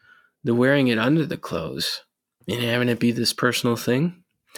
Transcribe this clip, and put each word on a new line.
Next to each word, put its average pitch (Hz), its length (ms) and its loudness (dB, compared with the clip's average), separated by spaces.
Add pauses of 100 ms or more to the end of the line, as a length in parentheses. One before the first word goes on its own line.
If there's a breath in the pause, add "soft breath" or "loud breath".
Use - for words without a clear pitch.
(420 soft breath)
the 120 120 0
wearing 131 340 4
it 117 100 2
under 143 260 2
the - 120 -6
clothes - 680 -6 (460)
and 110 140 -4
having 120 260 0
it 117 100 0
be 120 140 2
this 117 200 -2
personal 120 440 0
thing, 135 460 -2 (360 loud breath)